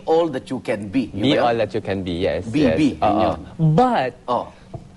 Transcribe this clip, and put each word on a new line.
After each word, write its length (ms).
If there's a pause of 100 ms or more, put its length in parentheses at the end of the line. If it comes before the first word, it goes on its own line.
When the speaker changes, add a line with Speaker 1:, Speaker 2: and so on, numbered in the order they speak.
Speaker 1:
all 240
that 160
you 160
can 320
be." 160
Yun 160
Speaker 2:
Be 80
Speaker 1:
ba 80
yun? 80
Speaker 2:
all 80
that 160
you 80
can 240
be, 160
yes, 240
Speaker 1:
B 240
B, 120 (120)
Speaker 2:
yes. 80
Oo. 160
Speaker 1:
yun 80
yun. 140 (340)
Speaker 2:
But, 400 (160)
Speaker 1:
Oh. 240 (440)